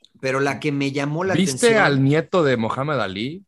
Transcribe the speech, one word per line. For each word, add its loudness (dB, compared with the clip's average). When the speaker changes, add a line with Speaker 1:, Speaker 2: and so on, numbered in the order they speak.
Speaker 1:
pero 0
la -2
que -4
me -2
llamó -4
la -2
Speaker 2:
¿Viste 0
Speaker 1:
atención 4
Speaker 2:
al 4
nieto 2
de 2
Muhammad -2
Ali, -6